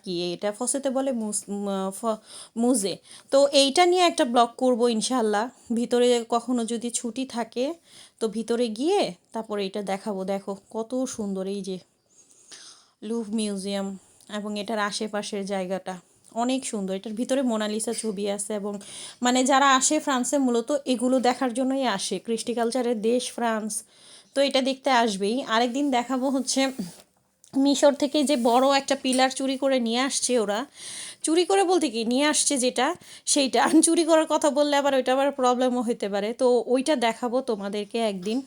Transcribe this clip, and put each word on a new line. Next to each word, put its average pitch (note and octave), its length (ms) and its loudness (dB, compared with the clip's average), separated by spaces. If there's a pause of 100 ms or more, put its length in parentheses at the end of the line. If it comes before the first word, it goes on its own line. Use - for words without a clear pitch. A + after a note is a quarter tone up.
কি, F3 280 -4
এটা G#3 200 -4
ফসেতে C4 380 -2
বলে C4+ 220 -2
মুস-, G#3+ 360 -4
উম, G3+ 200 -4
আহ, G3 220 -2
ফ-, G#3+ 300 -4 (360)
মুজে। A3+ 380 0 (360)
তো C4+ 80 4 (140)
এইটা C#4 340 6
নিয়ে F4+ 160 4
একটা D#4+ 220 2
ব্লগ A#3+ 320 2
করবো B3 320 2
ইনশাল্লাহ, A3 560 0 (300)
ভিতরে A#3+ 540 2
কখনো A#3 360 -2
যদি A#3 260 -6
ছুটি B3 340 -6
থাকে B3 500 -4 (460)
তো A3+ 80 -2
ভিতরে A3+ 400 -2
গিয়ে D4+ 320 0 (320)
তারপরে G#3 340 -6
এটা G#3 160 -6
দেখাবো। G3 420 -4
দেখো G3 280 -4 (180)
কত A3+ 240 -8 (100)
সুন্দর G3 420 -6
এই G3+ 160 -6
যে F#3 160 -8 (1200)
লুভ A3+ 220 -4 (100)
মিউজিয়াম G3 640 -4 (360)
এবং G#3 240 -6
এটার G#3+ 200 -4
আশেপাশের G#3 680 -4
জায়গাটা F#3+ 480 -4 (400)
অনেক B3+ 320 -2
সুন্দর। F#3+ 280 -4
এটার G#3 180 -8
ভিতরে B3+ 300 0
মোনালিসা A3 500 -2
ছবি G#3 380 -4
আছে, G3+ 240 -6
এবং G3+ 240 -6 (440)
মানে B3+ 220 2
যারা C#4 300 6
আসে C4 260 2
ফ্রান্সে C#4 380 0
মূলত A#3+ 340 2 (120)
এগুলো B3+ 360 2
দেখার B3 340 0
জন্যই C4 300 0
আসে, G3+ 340 -2
কৃষ্টি A3+ 360 -4
কালচারের A#3 480 0
দেশ B3 200 2 (100)
ফ্রান্স, A3 400 -2 (640)
তো C#4 60 0
এটা C4+ 200 2
দেখতে C4+ 300 0
আসবেই। A3 520 2
আরেকদিন B3 480 0
দেখাবো B3+ 400 0
হচ্ছে C4 300 0 (960)
মিশর C#4 360 4
থেকে D4 320 0
যে D4 120 2
বড় B3+ 400 4
একটা C#4 200 0
পিলার C4 340 2
চুরি C4+ 260 -4
করে C4+ 240 2
নিয়ে A#3 200 -2
আসছে B3+ 380 0
ওরা, G#3 280 0 (560)
চুরি E4 220 2
করে G4 200 4
বলতে E4+ 240 2
কি A3 160 -2
নিয়ে B3 200 2
আসছে C#4+ 340 2
যেটা, B3 280 0 (400)
সেইটা। B3+ 380 2
<laughs> D#4+ 220 6
চুরি E4+ 180 4
করার D#4+ 220 4
কথা D#4 240 2
বললে C#4+ 260 2
আবার C#4 180 2
ওইটা C4 180 2
আবার C#4 200 2
প্রবলেমও B3 500 2
হতে A3+ 260 -4
পারে, G3+ 240 -2
তো B3 340 2
ওইটা C4 300 2
দেখাবো A#3 440 -2
তোমাদেরকে G#3 580 -6
একদিন। G#3+ 480 -2